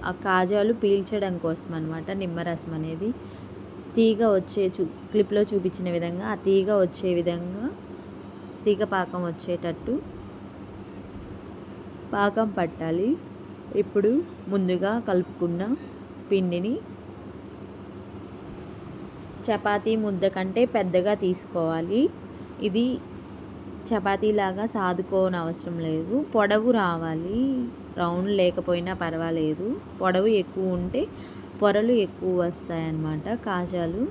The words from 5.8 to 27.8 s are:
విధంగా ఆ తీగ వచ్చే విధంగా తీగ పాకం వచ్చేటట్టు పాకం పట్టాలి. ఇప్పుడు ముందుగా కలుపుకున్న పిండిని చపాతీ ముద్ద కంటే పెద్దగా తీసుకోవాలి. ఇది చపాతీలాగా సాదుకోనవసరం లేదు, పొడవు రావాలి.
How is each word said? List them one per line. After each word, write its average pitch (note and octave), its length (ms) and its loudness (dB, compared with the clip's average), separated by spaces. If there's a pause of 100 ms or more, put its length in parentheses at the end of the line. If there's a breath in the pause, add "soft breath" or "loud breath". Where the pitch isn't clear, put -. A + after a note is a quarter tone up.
విధంగా F3 360 -2
ఆ G#3+ 180 -2
తీగ F#3+ 240 6 (120)
వచ్చే F#3 340 2
విధంగా F3 500 0 (960)
తీగ G#3 240 4
పాకం F#3 400 0
వచ్చేటట్టు F3 680 -2 (2250)
పాకం G3+ 460 2
పట్టాలి. E3+ 540 0 (640)
ఇప్పుడు G3+ 360 4 (380)
ముందుగా F#3 440 2 (140)
కలుపుకున్న F3+ 560 0 (640)
పిండిని F#3 480 2 (2750)
చపాతీ G#3 520 2
ముద్ద G3+ 320 0
కంటే F#3+ 380 2
పెద్దగా F#3+ 480 2
తీసుకోవాలి. F3+ 880 0 (600)
ఇది G#3 220 2 (1000)
చపాతీలాగా G3+ 800 2
సాదుకోనవసరం F#3 1120 0
లేదు, E3 340 0 (180)
పొడవు G#3+ 400 4
రావాలి. F3 680 2 (560)